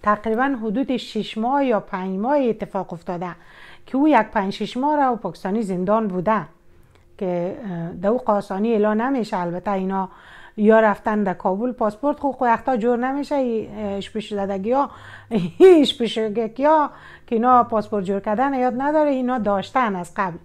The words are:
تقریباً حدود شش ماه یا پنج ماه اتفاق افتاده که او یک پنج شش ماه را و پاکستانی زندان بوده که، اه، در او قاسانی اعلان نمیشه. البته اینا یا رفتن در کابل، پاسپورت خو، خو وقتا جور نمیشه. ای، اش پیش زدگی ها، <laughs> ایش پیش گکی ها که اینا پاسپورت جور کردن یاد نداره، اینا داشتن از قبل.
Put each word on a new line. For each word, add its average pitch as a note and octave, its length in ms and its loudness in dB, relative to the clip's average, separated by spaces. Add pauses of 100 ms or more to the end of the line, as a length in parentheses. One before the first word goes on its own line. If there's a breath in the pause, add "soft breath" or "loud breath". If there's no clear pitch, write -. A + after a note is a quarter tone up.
تقریباً A3 600 0
حدود A3+ 340 -2
شش - 420 -8
ماه C4+ 260 0
یا A3+ 160 0
پنج F#3+ 380 -6
ماه C4 220 0
اتفاق G3+ 520 -4
افتاده F3 360 -8 (580 loud breath)
که - 100 -6
او D4 120 4
یک A3+ 180 6
پنج G3 260 -2
شش G#3 240 -8
ماه D4 200 0
را C4+ 160 2
و A#3+ 40 -2
پاکستانی G3 460 -6
زندان G3 460 0
بوده F#3 340 0 (760 soft breath)
که، F3+ 460 -4
اه، E3+ 280 -8
در F3+ 160 -4
او B3 100 0
قاسانی G3+ 540 -2
اعلان G#3+ 280 2
نمیشه. A#3 360 -2
البته F3+ 340 -4
اینا F#3+ 380 -2 (480 loud breath)
یا A3 240 6
رفتن G#3+ 420 2
در F#3 120 0
کابل، G#3+ 380 -2
پاسپورت B3 480 -2
خو، C#4 120 -2
خو C4+ 120 -4
وقتا A#3+ 320 2
جور A#3 220 0
نمیشه. C#4 360 -4
ای، A#3 320 -2
اش G3+ 460 -8
پیش G#3+ 220 -8
زدگی G3 380 -4
ها، C#4 180 0 (380 loud breath)
<laughs> F3+ 300 -2
ایش E4 400 8
پیش A3+ 200 -2
گکی A3 460 -2
ها D4+ 260 4 (360 loud breath)
که - 80 -4
اینا A#3+ 300 6
پاسپورت G#3 400 -2
جور G3 160 -2
کردن B3 340 0
یاد B3+ 240 0
نداره، D4 320 2
اینا B3+ 280 -2
داشتن G#3 580 0
از F3 200 -8
قبل. F3+ 280 -4